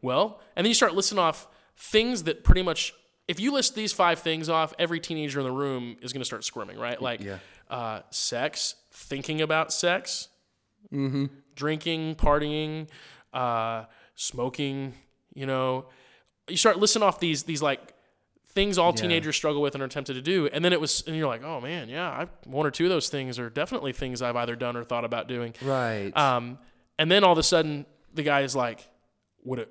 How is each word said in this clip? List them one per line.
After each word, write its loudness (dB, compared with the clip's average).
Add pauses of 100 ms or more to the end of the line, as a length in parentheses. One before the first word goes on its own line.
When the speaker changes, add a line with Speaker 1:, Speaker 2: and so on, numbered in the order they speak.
Speaker 1:
"Well," 0 (160)
and -2
then 4
you 4
start 6
listing 2
off 0 (260)
things 0
that -2
pretty 10
much, -2 (340)
if -4
you 2
list 2
these -2
five 4
things -2
off, 0
every -2
teenager -4
in -2
the -2
room -4
is -10
gonna -6
start -6
squirming, -8
right? -6
Like, -4
Speaker 2:
Yeah. -10 (300)
Speaker 1:
uh, -8
sex, -2 (180)
thinking -6
about 0
sex, -2 (600)
Speaker 2:
Mm-hmm. 0 (300)
Speaker 1:
drinking, -4
partying, 2 (460)
uh, -2 (300)
smoking, -6 (400)
you -10
know. -2 (640)
You -4
start 6
listing 4
off 4
these, 0
these, -4
like, -2 (560)
things 0
all 6
Speaker 2:
Yeah. 0
Speaker 1:
teenagers 0
struggle 0
with 0
and -6
are -6
tempted -8
to -8
do. 2
And -2
then 4
it 2
was, 0
and -4
you're 0
like, -4
"Oh -8
man, -8
yeah, -6
I, -6 (220)
one -2
or 0
two -2
of 4
those 2
things -4
are -6
definitely -4
things -6
I've -2
either -2
done -4
or -6
thought -4
about -4
doing." -6
Speaker 2:
Right. -2
Speaker 1:
Um, 2 (420)
and 2
then 8
all 10
of 6
a 2
sudden 2 (280)
the -4
guy 4
is -2
like, -4 (540)
"Would -6
a -8